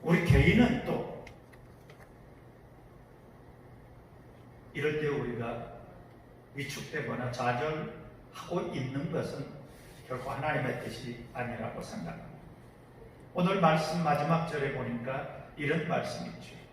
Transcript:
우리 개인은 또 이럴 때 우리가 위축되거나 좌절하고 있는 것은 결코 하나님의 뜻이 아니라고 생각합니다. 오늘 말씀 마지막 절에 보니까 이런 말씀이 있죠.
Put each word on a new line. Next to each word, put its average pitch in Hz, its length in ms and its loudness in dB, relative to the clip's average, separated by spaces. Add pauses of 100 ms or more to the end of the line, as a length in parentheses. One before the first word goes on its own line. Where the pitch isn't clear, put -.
우리 165 220 6
개인은 208 600 8
또 - 400 -4 (3500)
이럴 151 280 0
때 151 80 2
우리가 120 640 -2 (840)
위축되거나 123 760 -4
좌절하고 - 1300 -2 (120)
있는 131 380 -2
것은 - 340 -4 (640)
결코 127 240 -6
하나님의 135 500 0
뜻이 - 440 -8 (100)
아니라고 120 480 -6
생각합니다. - 460 -8 (1040)
오늘 190 260 6
말씀 165 420 6
마지막 160 460 4
절에 139 260 0
보니까 123 720 -4 (100)
이런 151 320 2
말씀이 - 420 -2
있죠. - 260 -14 (160)